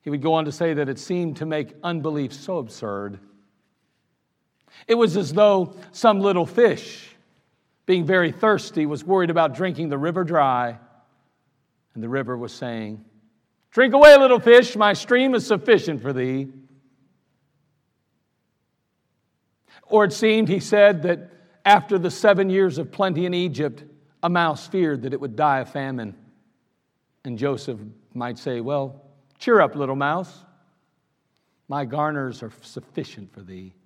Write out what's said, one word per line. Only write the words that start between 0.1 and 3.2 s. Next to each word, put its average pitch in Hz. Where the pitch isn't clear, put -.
would 143
go 160
on 160
to 143
say 165
that 143
it 135
seemed 175
to 151
make 156
unbelief 151
so -
absurd. 101